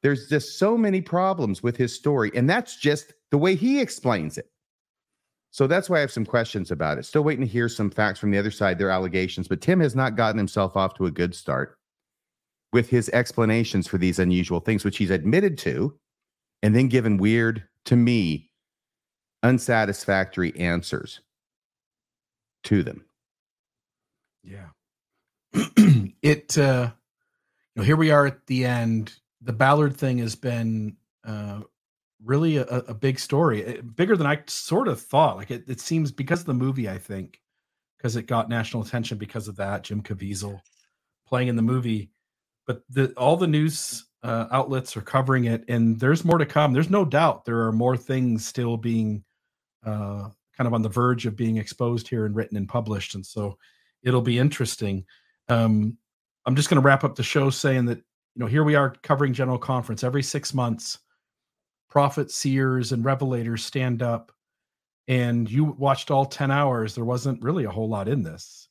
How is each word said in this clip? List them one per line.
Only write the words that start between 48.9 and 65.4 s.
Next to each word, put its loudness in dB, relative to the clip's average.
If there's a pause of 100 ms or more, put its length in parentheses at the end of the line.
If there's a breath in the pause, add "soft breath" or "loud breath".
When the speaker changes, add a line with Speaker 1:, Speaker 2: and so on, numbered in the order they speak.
Speaker 2:
uh, -8 (280)
kind 0
of 0
on 0
the -2
verge 0
of -4
being 0
exposed -4
here -2
and -2
written -4
and -4
published. -4
And -12
so -8 (460 soft breath)
it'll 2
be 0
interesting. -2 (440 soft breath)
Um, 2 (480)
I'm 2
just 0
gonna 4
wrap 4
up -2
the -6
show 2
saying 0
that, -4
you -20
know, -4
here 2
we 4
are 4 (120)
covering 2
General 0
Conference -4
every -2
six -6
months. -2 (920)
Prophets, 0
seers, 0
and -2
revelators -2
stand -4
up. -4 (760)
And 0